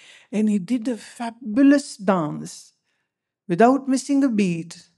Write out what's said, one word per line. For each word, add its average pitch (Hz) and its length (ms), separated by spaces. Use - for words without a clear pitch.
And 220 160
he 208 100
did 220 300
a 240 80
fabulous 254 1000
dance 160 760
without 240 400
missing 269 360
a 277 40
beat. 175 680